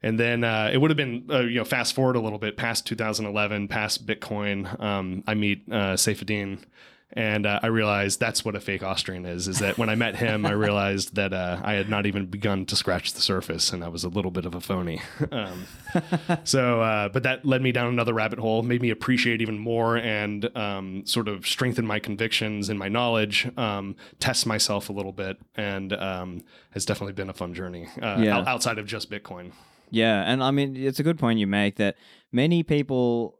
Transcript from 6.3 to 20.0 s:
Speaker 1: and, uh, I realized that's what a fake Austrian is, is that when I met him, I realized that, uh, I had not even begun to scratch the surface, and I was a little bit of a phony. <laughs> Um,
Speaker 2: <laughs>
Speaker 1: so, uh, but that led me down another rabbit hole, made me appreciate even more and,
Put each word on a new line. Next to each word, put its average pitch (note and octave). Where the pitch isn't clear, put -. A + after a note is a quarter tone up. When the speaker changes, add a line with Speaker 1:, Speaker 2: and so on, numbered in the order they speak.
Speaker 1:
and, G#2+
uh, G#2
I A2+
realized G#2
that's A2+
what G#2
a G2
fake G2
Austrian F#2+
is, F2+
is F#2
that G2
when A2
I G#2+
met A2+
him, G#2+
I G2+
realized G2+
that, G2
uh, F2+
I G#2
had G2+
not G#2
even G2
begun G2
to -
scratch -
the -
surface, F#2
and F2+
I E2+
was E2+
a F2+
little F#2
bit F2
of E2+
a F2+
phony. F2+
<laughs> D3
Um, F#2+
Speaker 2:
<laughs> E3+
Speaker 1:
so, B2
uh, G#2+
but B2+
that C3
led C3
me C3
down A#2+
another A#2+
rabbit A2
hole, A2
made A#2+
me B2
appreciate A#2+
even G#2+
more A#2
and, G#2+